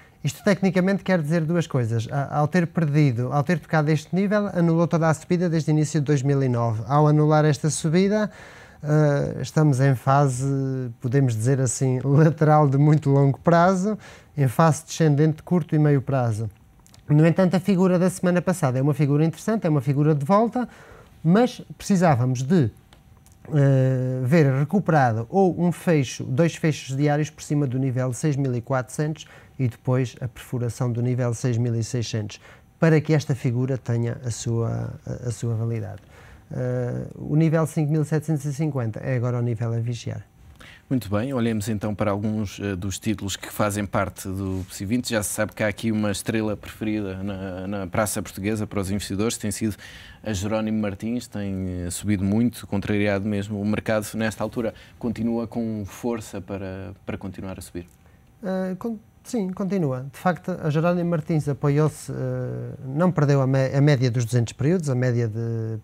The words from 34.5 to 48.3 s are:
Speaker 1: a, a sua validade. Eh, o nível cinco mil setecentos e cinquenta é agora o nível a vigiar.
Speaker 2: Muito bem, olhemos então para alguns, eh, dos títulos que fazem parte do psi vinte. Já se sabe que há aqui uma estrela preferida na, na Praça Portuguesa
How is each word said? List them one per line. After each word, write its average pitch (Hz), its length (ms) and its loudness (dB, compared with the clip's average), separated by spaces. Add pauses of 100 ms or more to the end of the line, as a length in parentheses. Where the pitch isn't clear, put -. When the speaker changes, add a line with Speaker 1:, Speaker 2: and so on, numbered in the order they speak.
Speaker 1:
a, 123 220 -8
a - 20 -2
sua 117 240 -4
validade. 110 460 -6 (500)
Eh, 123 640 -6
o 143 220 -4
nível 160 300 2
cinco 147 260 -2
mil 156 100 0
setecentos 147 440 -2
e 143 80 -6
cinquenta 127 460 -4
é 131 160 -4
agora 123 220 -2
o 120 40 -2
nível 117 320 -2
a 117 40 -2
vigiar. 113 460 -6 (640)
Speaker 2:
Muito 113 220 -2
bem, 113 240 -2
olhemos 117 340 -2
então 107 260 -4
para 104 160 0
alguns, 107 480 -2
eh, 101 160 -2
dos 92 240 -6
títulos 98 380 -4
que - 160 -14
fazem 104 320 -2
parte 98 440 -4
do 95 420 -4
psi - 160 -8
vinte. 120 240 -2
Já 110 120 0
se 98 60 -6
sabe 107 240 -4
que - 100 -8
há 107 60 2
aqui 110 240 -2
uma 107 180 0
estrela 107 460 -2
preferida 104 640 -6
na, 95 440 -8
na 98 200 -6
Praça 104 360 -2
Portuguesa 104 440 -4